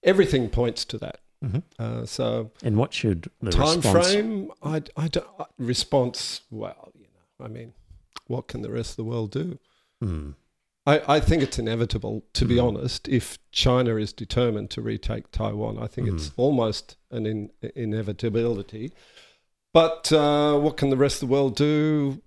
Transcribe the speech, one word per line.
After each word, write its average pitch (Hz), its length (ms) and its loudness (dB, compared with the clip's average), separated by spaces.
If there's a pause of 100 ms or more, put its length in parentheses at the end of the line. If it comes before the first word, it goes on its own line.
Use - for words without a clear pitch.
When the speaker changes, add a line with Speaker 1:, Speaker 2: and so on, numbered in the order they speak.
Speaker 1:
everything 165 440 4
points 117 360 -2
to - 140 -10
that. - 200 -10 (260)
Speaker 2:
Mm-hmm. 107 140 -2 (200)
Speaker 1:
Uh, 117 280 -6
so 113 460 -4 (100)
Speaker 2:
And 107 140 0
what 123 180 0
should 92 340 -2 (140)
the 98 80 -2
Speaker 1:
time 151 280 4
Speaker 2:
response 156 300 4
Speaker 1:
frame, 208 440 -2 (100)
I, 151 200 -2 (140)
I 156 120 -2
don't, - 180 -4 (140)
uh, - 40 -8 (140)
response, 123 920 -2
well, 107 440 -12
you - 120 -20
know, - 380 -20
I 117 40 -12
mean, 117 240 -16 (560)
what - 180 -4
can 117 160 -8
the 107 80 -8
rest 117 200 -6
of - 60 -14
the 113 80 -6
world 110 280 -4
do? 170 260 -4 (420)
Speaker 2:
Hmm. 78 300 -4 (560)
Speaker 1:
I, 147 300 4
I 156 40 4
think 165 220 4
it's - 160 -2
inevitable, 110 680 -4 (100)
to 131 100 2
be 123 100 2
Speaker 2:
Hmm. 120 120 6
Speaker 1:
honest, 120 420 -4
if - 280 0 (140)
China 123 460 4
is 107 160 -2
determined 110 580 -2
to - 100 -8
retake 110 520 -6
Taiwan. 107 440 -4
I 113 120 -6
think 123 200 -4
it's 78 200 -4
Speaker 2:
Hmm. 73 120 -6
Speaker 1:
almost 120 560 0 (140)
an 113 160 -4
in-, 107 240 -4 (240)
inevitability. 110 1160 -4 (840)
But, 165 380 4
uh, 147 460 4
what 151 180 0
can 139 140 2
the 135 60 2
rest 135 260 2
of 139 60 -4
the 120 40 4
world 135 240 2
do? 151 720 0